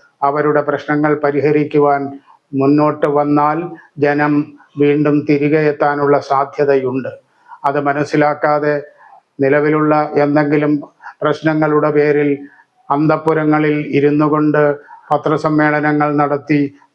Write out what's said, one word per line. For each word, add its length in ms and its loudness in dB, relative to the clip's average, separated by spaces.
അവരുടെ 380 0
പ്രശ്നങ്ങൾ 540 -2
പരിഹരിക്കുവാൻ 1040 0
മുന്നോട്ട് 540 2
വന്നാൽ 520 0
ജനം 560 0
വീണ്ടും 420 2
തിരികെ 380 0
എത്താനുള്ള 640 0
സാധ്യതയുണ്ട്. 880 -2
അത് 160 0
മനസ്സിലാക്കാതെ 1000 0
നിലവിലുള്ള 760 2
എന്തെങ്കിലും 580 2
പ്രശ്നങ്ങളുടെ 680 0
പേരിൽ 400 2
അന്തഃപുരങ്ങളിൽ 840 0
ഇരുന്നു 400 2
കൊണ്ട് 360 2
പത്രസമ്മേളനങ്ങൾ 1040 0
നടത്തി 460 0